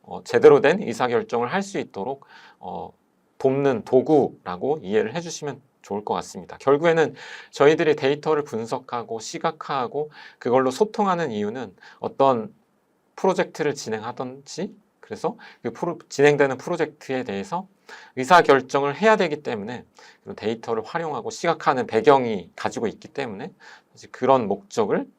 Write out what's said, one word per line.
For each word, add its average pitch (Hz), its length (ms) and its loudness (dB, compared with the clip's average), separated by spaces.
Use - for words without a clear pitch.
어, 92 220 -14
제대로 127 360 8
된 170 220 2
의사결정을 120 680 -2
할 196 100 -2
수 190 160 -8
있도록, 135 480 -8
어, 90 340 -12
돕는 135 460 0
도구라고 127 960 0
이해를 110 320 -2
해주시면 160 460 -10
좋을 202 220 -8
것 107 100 -4
같습니다. 90 440 -10
결국에는 147 560 2
저희들이 143 440 4
데이터를 147 480 0
분석하고 113 800 -8
시각화하고 151 920 -6
그걸로 131 320 2
소통하는 180 600 -2
이유는 107 460 -6
어떤 117 520 2
프로젝트를 165 580 0
진행하든지, 127 1000 -10
그래서 - 360 -8
그 120 120 -6
프로-, 170 260 -6
진행되는 139 480 4
프로젝트에 139 680 -6
대해서 175 440 -8
의사결정을 143 800 4
해야 220 200 4
되기 151 260 -2
때문에 127 420 -8
그런 104 140 -14
데이터를 113 480 -4
활용하고 143 460 -6
시각화하는 151 560 -2
배경이 113 680 4
가지고 110 300 -4
있기 - 220 -8
때문에 123 420 -10
사실 - 200 -20
그런 131 360 2
목적을 131 580 -2